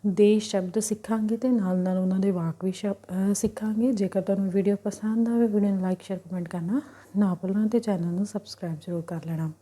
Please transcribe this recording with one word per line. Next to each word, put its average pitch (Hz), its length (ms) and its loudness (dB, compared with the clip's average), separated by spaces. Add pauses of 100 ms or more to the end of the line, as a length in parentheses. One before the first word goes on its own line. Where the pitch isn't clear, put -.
ਦੇ 208 320 6
ਸ਼ਬਦ 196 400 -2
ਸਿੱਖਾਂਗੇ 214 580 -2
ਤੇ 254 120 0
ਨਾਲ 190 300 2
ਨਾਲ 185 200 0
ਉਹਨਾਂ 185 200 2
ਦੇ 196 120 2
ਵਾਕ 165 340 -2
ਵੀ 190 80 -2
ਸ਼ਬ-, 196 380 -6
ਅਹ, 190 240 0
ਸਿੱਖਾਂਗੇ। 220 580 0
ਜੇਕਰ 190 280 0
ਤੁਹਾਨੂੰ 196 300 0
ਵੀਡੀਓ 196 260 2
ਪਸੰਦ 220 520 -2
ਆਵੇ, 233 180 4
ਵੀਡੀਓ 208 240 2
ਨੂੰ 190 120 0
like, 185 200 0
ਸ਼ੇਅਰ, 185 160 -6
ਕੁਮੈਂਟ 175 300 -8
ਕਰਨਾ 180 320 -2 (360)
ਨਾ 196 180 4
ਭੁੱਲਣਾ 190 320 0
ਤੇ 226 140 4
ਚੈਨਲ 175 320 0
ਨੂੰ 190 140 0
ਸਬਸਕ੍ਰਾਈਬ 180 540 -8
ਜ਼ਰੂਰ 170 220 -6
ਕਰ 170 240 -8
ਲੈਣਾ। 160 240 -2 (120)